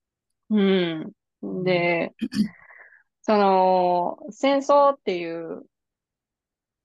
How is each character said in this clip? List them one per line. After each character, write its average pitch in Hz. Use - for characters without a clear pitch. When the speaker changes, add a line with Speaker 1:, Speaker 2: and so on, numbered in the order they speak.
Speaker 1:
う 214
ん。 180
Speaker 2:
う 196
ん。 185
Speaker 1:
で、 175
そ 214
の、 185
戦 277
争 285
っ -
て 185
い 170
う 165